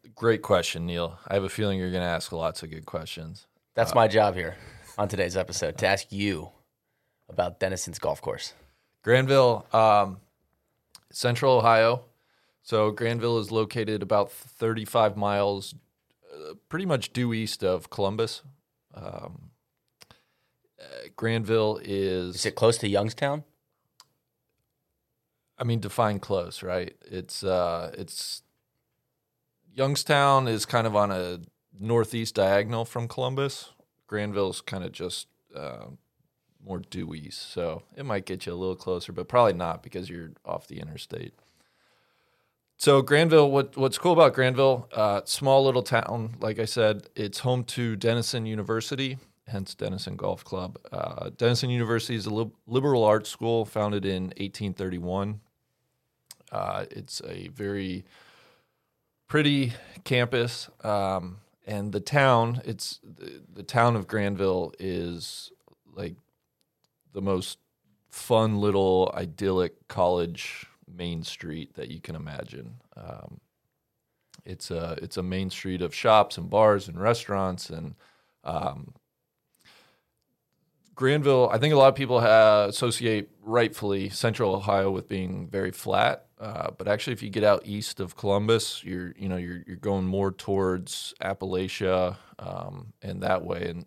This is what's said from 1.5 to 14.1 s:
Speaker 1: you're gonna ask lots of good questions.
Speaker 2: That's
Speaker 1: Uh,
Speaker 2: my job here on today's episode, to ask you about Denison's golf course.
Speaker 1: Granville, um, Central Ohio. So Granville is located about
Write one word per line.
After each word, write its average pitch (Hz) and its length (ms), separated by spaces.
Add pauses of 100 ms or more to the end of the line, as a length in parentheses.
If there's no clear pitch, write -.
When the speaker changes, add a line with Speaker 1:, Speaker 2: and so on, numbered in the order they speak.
Speaker 1:
you're 92 140
gonna 90 140
ask 85 260
lots 80 320
of 80 80
good 78 160
questions. 80 580 (300)
Speaker 2:
That's 113 160
Speaker 1:
Uh, - 40
Speaker 2:
my 113 120
job 104 260
here 85 240 (400)
on 101 100
today's 92 300
episode, 82 400
to 101 100
ask 98 240
you 98 380 (800)
about 87 280
Denison's 95 420
golf 76 220
course. - 320 (480)
Speaker 1:
Granville, 127 720
um, 104 480 (920)
Central 127 440
Ohio. 113 500 (600)
So 107 280
Granville 117 480
is 101 100
located 107 540
about 101 260